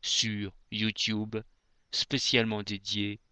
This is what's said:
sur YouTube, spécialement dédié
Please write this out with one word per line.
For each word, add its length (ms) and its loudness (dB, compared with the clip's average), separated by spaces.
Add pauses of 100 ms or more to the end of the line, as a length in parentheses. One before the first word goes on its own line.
sur 500 0 (180)
YouTube, 680 0 (540)
spécialement 720 2
dédié 580 -4 (120)